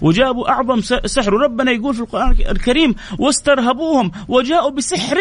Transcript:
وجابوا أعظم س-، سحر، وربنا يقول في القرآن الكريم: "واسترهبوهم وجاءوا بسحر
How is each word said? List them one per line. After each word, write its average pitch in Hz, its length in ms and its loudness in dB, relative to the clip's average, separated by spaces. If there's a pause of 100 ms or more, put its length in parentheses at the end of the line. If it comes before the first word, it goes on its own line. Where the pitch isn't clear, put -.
وجابوا 240 480 2
أعظم 247 320 0
س-، 240 120 -2
سحر، 226 420 -2
وربنا 254 360 0
يقول 240 220 -2
في 226 60 -6
القرآن 247 320 0
الكريم: 247 640 2 (240)
"واسترهبوهم 269 920 0 (160)
وجاءوا 277 440 0
بسحر 285 500 -4